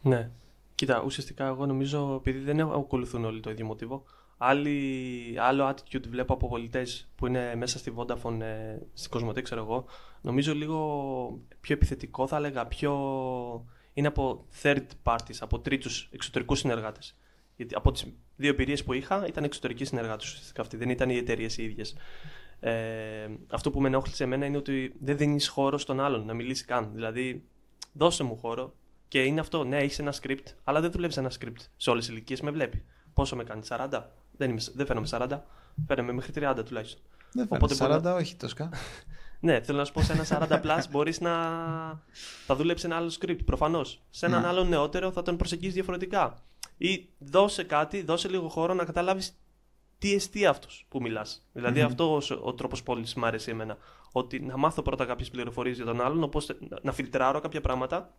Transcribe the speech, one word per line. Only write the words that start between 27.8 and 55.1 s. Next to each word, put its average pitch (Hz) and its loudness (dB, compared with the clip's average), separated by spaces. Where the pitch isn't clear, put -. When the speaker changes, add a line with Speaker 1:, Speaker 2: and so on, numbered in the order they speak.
Speaker 1:
δώσε 156 4
μου 117 -2
χώρο. 120 -6
Και 135 4
είναι 147 4
αυτό, 156 0
ναι, 131 0
έχεις 143 0
ένα 143 -2
script, 135 -4
αλλά 147 4
δεν 170 2
δουλεύεις 175 -2
ένα 131 0
script 120 -10
σε - 0
όλες 120 4
τις 120 -8
ηλικίες, 113 -6
με 147 -2
βλέπει. 147 -2
Πόσο 135 2
με 120 -6
κάνει, 110 -10
σαράντα; 127 -4
Δεν 131 2
είμαι, 113 0
δεν 139 -2
φαίνομαι 120 0
σαράντα, 127 -2
φαίνομαι 123 0
μέχρι 123 -4
τριάντα 135 2
τουλάχιστον. 110 -8
Speaker 2:
Δεν 247 0
φαίνεται - 0
Speaker 1:
Οπότε - 8
μπορεί 131 4
να 156 8
Speaker 2:
σαράντα, 175 2
όχι 170 0
τόσο - -6
καν. 160 -6
Speaker 1:
<laughs> - -8
Ναι, 151 6
θέλω 143 0
να 143 2
σου - -6
πω, 151 4
σε 160 4
ένα 160 2
σαράντα 156 4
plus 156 4
Speaker 2:
<laughs> - -14
Speaker 1:
μπορείς 151 2
να, 175 2
θα 131 4
δούλεψε 170 0
ένα 165 0
άλλο 170 -2
script, 180 -2
προφανώς. 151 2
Σε - -4
έναν 175 6
Speaker 2:
Ναι. 175 2
Speaker 1:
άλλον 180 4
νεότερο 170 2
θα 180 -2
τον 175 0
προσεγγίσεις 175 -2
διαφορετικά. 185 0
Ή 185 0
δώσε 185 4
κάτι, 156 2
δώσε 165 0
λίγο 180 0
χώρο 170 0
να 175 2
καταλάβεις 180 0
τι 202 4
εστί 196 2
αυτός - 0
που 131 -4
μιλάς. 110 -6
Δηλαδή, 123 2
Speaker 2:
Μμμ. 147 6
Speaker 1:
αυτός 147 2
ο 127 -4
τρόπος 127 -6
πώλησης 117 -4
μ' 120 -2
αρέσει 113 -2
εμένα. 110 -6
Ότι 127 -2
να 131 -6
μάθω 151 2
πρώτα 127 0
κάποιες 120 -4